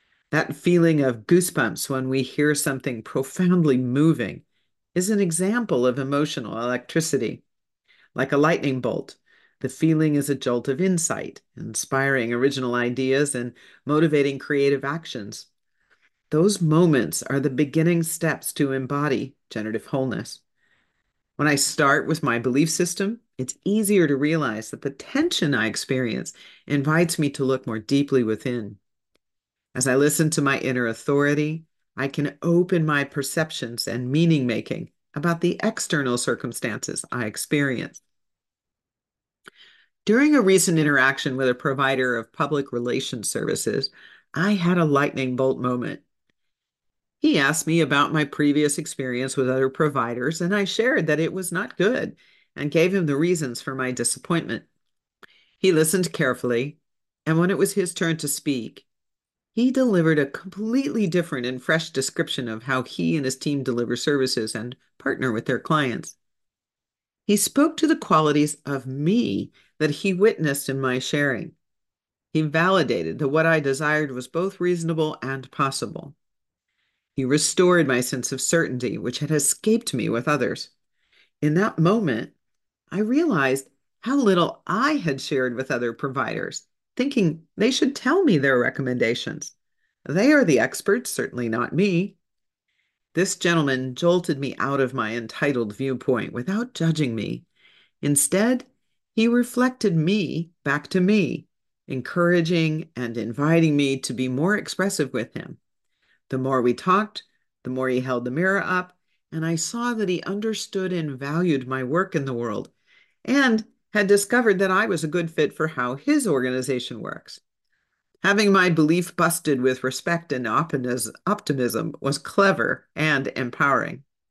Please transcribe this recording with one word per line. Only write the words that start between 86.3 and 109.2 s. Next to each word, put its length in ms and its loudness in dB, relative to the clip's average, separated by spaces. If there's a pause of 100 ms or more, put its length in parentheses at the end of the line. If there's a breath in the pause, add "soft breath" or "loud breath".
thinking 480 0 (140)
they 140 2
should 240 0
tell 280 2
me 140 6
their 200 4
recommendations. 960 -2 (540)
They 240 4
are 140 6
the 140 4
experts, 500 -2
certainly 400 -4
not 240 -2
me. 420 0 (1000)
This 200 0
gentleman 600 0
jolted 440 2
me 180 -6
out 220 0
of 140 0
my 220 -4
entitled 600 -2
viewpoint 560 -2
without 420 -6
judging 420 0
me. 280 -6 (580 soft breath)
Instead, 640 0 (480)
he 140 2
reflected 640 0
me 580 0 (120)
back 260 -2
to 120 0
me, 460 2 (400)
encouraging 1080 0
and 220 -6
inviting 580 2
me 240 2
to 140 -6
be 160 -2
more 260 0
expressive 560 -2
with 220 -6
him. 240 -12 (720)
The 80 -4
more 240 0
we 140 4
talked, 480 0 (400)
the 80 -8
more 180 -2
he 120 0
held 220 -2
the 80 -6
mirror 320 0
up, 320 -4 (360)